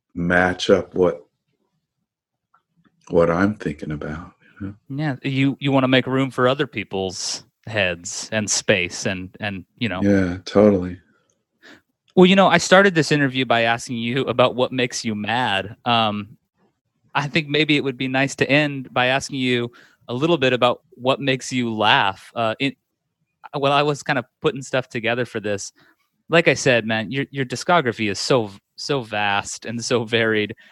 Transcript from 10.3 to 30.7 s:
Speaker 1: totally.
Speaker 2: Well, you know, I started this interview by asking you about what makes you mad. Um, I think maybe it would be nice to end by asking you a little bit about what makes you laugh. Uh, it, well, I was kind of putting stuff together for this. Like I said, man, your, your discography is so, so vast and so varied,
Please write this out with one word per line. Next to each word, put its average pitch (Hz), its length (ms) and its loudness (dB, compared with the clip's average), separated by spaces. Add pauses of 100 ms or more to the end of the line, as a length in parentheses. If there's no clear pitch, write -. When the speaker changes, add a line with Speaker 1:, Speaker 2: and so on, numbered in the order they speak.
Speaker 1:
totally. 95 560 2 (1120)
Speaker 2:
Well, 185 100 10
you 190 100 6
know, 190 120 6
I 170 100 4
started 185 380 6
this 156 160 2
interview 131 340 2
by 117 160 4
asking 117 360 -2
you 120 260 -2
about 123 320 2
what 123 160 0
makes 127 340 -4
you 110 100 -2
mad. 104 720 -2
Um, 107 520 -2 (760)
I 143 120 -2
think 147 200 -2
maybe 147 300 0
it 131 60 0
would 131 140 -4
be 131 100 -4
nice 135 280 -2
to - 140 0
end 143 440 0
by 123 140 0
asking 135 320 -2
you 123 320 -2 (380)
a 117 40 -6
little 160 240 0
bit 135 160 2
about 123 280 2 (100)
what 127 300 -2
makes 135 320 -2
you 120 200 -2
laugh. 107 640 0
Uh, 113 240 -2
it, 135 160 -4 (800)
well, 139 160 0
I 143 120 4
was 147 200 -2
kind 143 160 -2
of 120 60 -6 (160)
putting 143 200 -2
stuff 131 280 -4
together 120 340 -2
for 113 160 -8
this. 101 320 -6 (560)
Like 165 200 2
I 143 80 4
said, 120 300 2
man, 110 260 -4
your, 135 200 -4
your 139 140 -4
discography 123 680 0
is 92 80 -6
so, 113 320 0 (240)
so 139 260 -4
vast 104 640 -4
and 117 180 -8
so 113 200 0
varied, 110 520 0 (160)